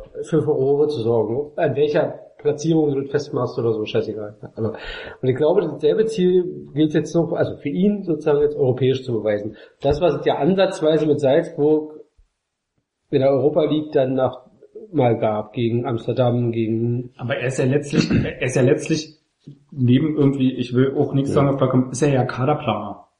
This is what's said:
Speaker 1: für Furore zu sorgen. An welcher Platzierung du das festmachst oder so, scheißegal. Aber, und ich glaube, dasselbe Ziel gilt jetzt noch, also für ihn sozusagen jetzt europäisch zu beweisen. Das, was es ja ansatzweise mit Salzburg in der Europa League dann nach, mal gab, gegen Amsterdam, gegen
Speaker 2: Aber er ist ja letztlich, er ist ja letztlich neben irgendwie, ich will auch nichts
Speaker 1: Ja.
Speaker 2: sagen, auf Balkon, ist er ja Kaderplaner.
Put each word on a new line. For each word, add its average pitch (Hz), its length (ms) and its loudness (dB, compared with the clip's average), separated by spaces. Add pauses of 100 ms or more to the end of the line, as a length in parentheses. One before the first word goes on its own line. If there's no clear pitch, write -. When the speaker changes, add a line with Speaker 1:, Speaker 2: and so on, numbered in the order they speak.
(240)
Speaker 1:
für 151 180 0
Furore 143 460 2
zu 147 140 -4
sorgen. 117 560 0
An 143 180 0
welcher 147 400 0 (220)
Platzierung 151 560 0
du 135 80 -2
das - 100 -8
festmachst - 480 -4
oder 113 140 0
so, 107 120 -4
scheißegal. 107 500 -6 (200)
Aber, 110 180 -4 (480)
und 131 80 0
ich 123 60 0
glaube, 165 260 2
dasselbe 156 440 0
Ziel 180 680 0
gilt 151 200 0
jetzt 160 220 -2
noch, 165 180 0
also 147 240 -2
für 143 120 -6
ihn 190 340 0
sozusagen 151 380 0
jetzt 147 140 2
europäisch 127 480 0
zu 123 100 -8
beweisen. 107 420 -2 (260)
Das, 143 200 0
was 156 140 2
es - 100 -8
ja 135 120 0
ansatzweise 160 680 2
mit 147 140 2
Salzburg 151 800 0 (1120)
in 143 80 2
der 135 120 4
Europa 147 340 2
League 151 260 -2
dann 131 220 2
nach, 131 320 -2 (480)
mal 120 260 2
gab, 107 340 -2
gegen 120 320 -2
Amsterdam, 120 680 0
gegen 113 640 -2
Speaker 2:
Aber 120 180 -6
er 123 120 -4
ist 131 120 -4
ja 135 60 0
letztlich, 143 440 0
er - 320 -2
ist 127 140 -2
ja - 60 4
letztlich 151 560 0 (540)
neben 139 460 2
irgendwie, 135 360 2
ich 120 200 -6
will 131 240 2
auch 143 160 0
nichts 139 180 0
Speaker 1:
Ja. - 40 -4
Speaker 2:
sagen, 143 140 4
auf 135 80 0
Balkon, - 340 0
ist - 100 -6
er 143 120 4
ja 123 120 2
Kaderplaner. 107 800 -4 (120)